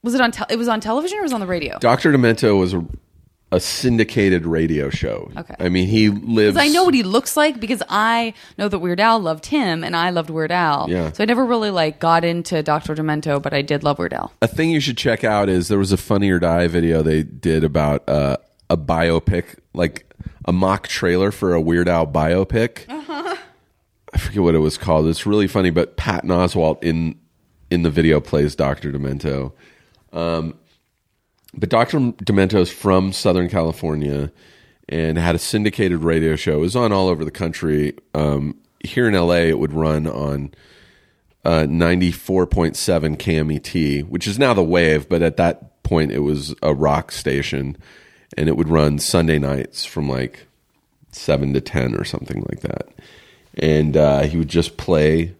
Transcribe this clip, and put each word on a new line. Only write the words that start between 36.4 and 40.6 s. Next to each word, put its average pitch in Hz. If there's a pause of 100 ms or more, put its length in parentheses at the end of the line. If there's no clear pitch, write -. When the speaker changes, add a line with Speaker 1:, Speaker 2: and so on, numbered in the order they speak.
Speaker 2:
It -
was 95
on 113
all 95
over 80
the 76
country. 78 (160)
Um, 73 (220)
here -
in 107
L 87
A, 85
it 80
would 76
run 78
on, 71 (880)